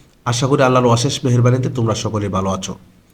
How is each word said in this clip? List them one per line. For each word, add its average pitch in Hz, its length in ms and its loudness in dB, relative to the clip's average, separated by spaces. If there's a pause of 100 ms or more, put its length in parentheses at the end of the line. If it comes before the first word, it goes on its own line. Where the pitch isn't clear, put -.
(240)
আশা 120 220 -2
করি 139 160 2
আল্লাহর 127 240 4
অশেষ 117 380 0
মেহেরবানিতে 123 440 2
তোমরা 113 260 -2
সকলে 104 340 -4
ভালো 95 220 -2
আছো। 95 240 -8 (400)